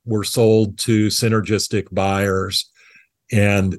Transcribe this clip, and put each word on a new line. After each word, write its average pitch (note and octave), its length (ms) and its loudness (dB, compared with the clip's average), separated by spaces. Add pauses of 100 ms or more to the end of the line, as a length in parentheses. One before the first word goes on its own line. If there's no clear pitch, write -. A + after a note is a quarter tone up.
were G#2+ 200 -4
sold A2 540 2
to G#2+ 300 2
synergistic G#2+ 840 -2
buyers. G2 760 -2 (600)
And G2+ 480 2